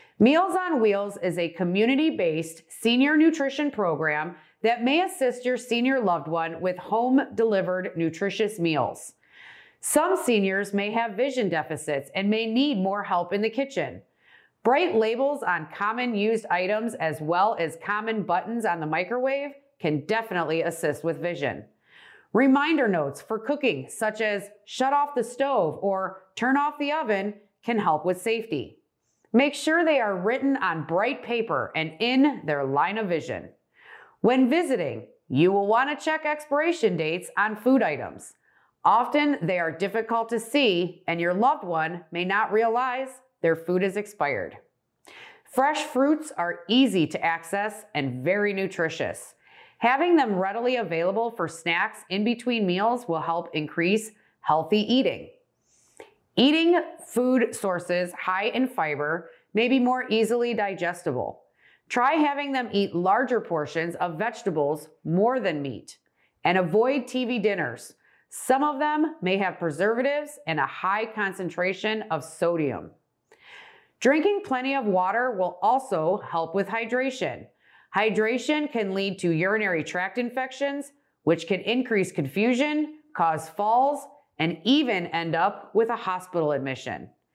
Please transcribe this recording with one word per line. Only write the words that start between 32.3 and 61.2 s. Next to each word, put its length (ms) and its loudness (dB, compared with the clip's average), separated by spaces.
their 180 0
line 340 0
of 120 -4
vision. 400 -4
When 280 6
visiting, 580 0
you 240 4
will 160 2
want 220 4
to 160 -6
check 200 -2
expiration 720 0
dates 420 -4
on 200 0
food 260 4
items. 520 -6
Often, 560 4
they 180 0
are 100 0
difficult 600 -2
to 100 -2
see, 720 0
and 100 -2
your 140 2
loved 320 2
one 440 -4
may 140 -4
not 300 0
realize 560 0
their 160 2
food 260 0
is 140 0
expired. 580 -4
Fresh 400 0
fruits 540 2
are 220 -4
easy 380 6
to 180 -4
access 580 -4
and 280 -4
very 300 2
nutritious. 800 -4
Having 360 4
them 200 4
readily 420 0
available 540 0
for 180 -4
snacks 500 -2
in 140 0
between 420 0
meals 440 0
will 100 0
help 340 -4
increase 580 0
healthy 400 2
eating. 520 0
Eating 440 4
food 480 2
sources 600 -2
high 340 -4
in 220 0
fiber 600 -2
may 140 2
be 120 4
more 300 0
easily 440 2
digestible. 880 -4